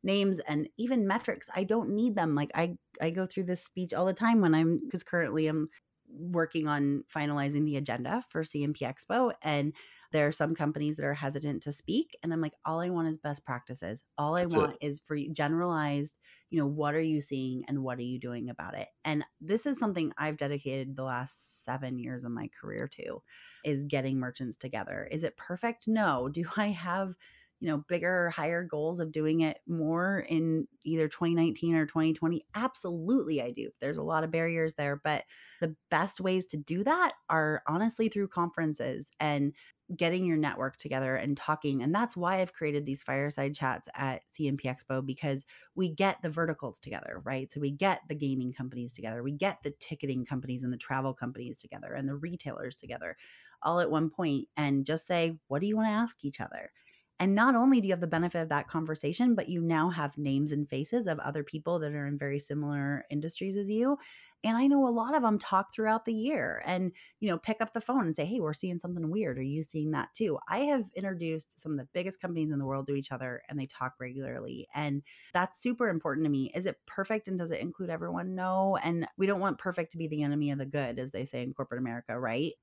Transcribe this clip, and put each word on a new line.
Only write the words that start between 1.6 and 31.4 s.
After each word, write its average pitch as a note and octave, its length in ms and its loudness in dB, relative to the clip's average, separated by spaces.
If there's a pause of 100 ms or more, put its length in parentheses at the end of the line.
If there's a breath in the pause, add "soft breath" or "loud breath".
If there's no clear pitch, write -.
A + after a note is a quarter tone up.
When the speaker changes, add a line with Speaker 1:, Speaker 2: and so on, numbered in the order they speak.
Speaker 1:
don't A3 260 2
need G#3+ 240 2
them. D#3+ 200 2
Like, C#3+ 200 2
I, E3+ 220 0 (240)
I E3 100 2
go F#3 160 -2
through F#3+ 180 -2
this F3+ 200 -2
speech F3+ 280 -4
all F3+ 140 2
the F#3+ 60 2
time A3+ 280 6
when E3 140 8
I'm, E3 360 4
'cause F3+ 120 -4
currently D#3 440 2
I'm D#3 220 2 (420 loud breath)
working E3 560 0
on C#3+ 380 2 (100)
finalizing D3 520 0
the D3 100 0
agenda C3+ 540 -2
for D#3+ 120 -2
C D3 220 -2
M D3 80 0
P D3 120 -4
Expo, A3 480 0 (100)
and D3 320 0 (360 loud breath)
there D3+ 160 4
are D3+ 60 2
some D3+ 220 0
companies D3+ 420 -2
that D3 80 -4
are C#3+ 80 0
hesitant C#3+ 520 -4
to C#3+ 80 -6
speak. - 500 -2
And E3 100 -2
I'm E3 80 0
like, D3+ 140 -2 (100)
"All D#3+ 160 -2
I F3+ 80 -2
want E3 200 0
is D#3 100 -2
best C#3+ 260 -6
practices. A#2+ 600 -8 (120)
All D3+ 180 0
I F3 60 2
Speaker 2:
That's E3+ 140 0
it. - 40 6
Speaker 1:
want D#3+ 220 2
is C#3+ 240 -4
for D3+ 120 -4
you, C#3+ 140 -4
generalized, D3+ 840 0 (320 soft breath)
you E3 100 0
know, C#3+ 80 2
what D3 280 0
are D#3+ 80 4
you D#3 180 2
seeing C3 480 -4
and C#3 140 -2
what B2+ 160 -2
are A#2+ 40 -6
you B2+ 160 -4
doing A#2+ 300 -6
about G#2+ 260 -8
it?" - 140 -8 (160)
And D3+ 180 0 (160)
this G3+ 280 -2
is C#4 120 -2
something F3+ 380 0
I've D3+ 220 -2
dedicated C#3 580 -4
the C3 60 -6
last B2+ 600 -8
seven B2+ 360 -4
years B2 260 -6
of B2 80 -6
my A#2 160 -6 (100)
career B2 340 -8
to, - 300 -10 (400 loud breath)
is D3 220 -2
getting C3+ 340 0
merchants B2+ 380 -6
together. G2+ 540 -6
Is D#3 140 -4
it - 120 -4
perfect? A3+ 500 -6
No. E3 440 2
Do E3 260 -4
I G#3 120 2
have, F3+ 480 -2 (440 loud breath)
you D#3+ 80 -2
know, D3+ 180 0
bigger, F3 440 2
higher E3+ 340 0
goals D#3+ 360 -2
of D#3+ 120 -2
doing D#3 280 4
it D#3 260 2
more E3+ 540 2
in D#3+ 480 2 (160)
either D#3+ 220 2
twenty E3+ 280 2
nineteen E3 400 4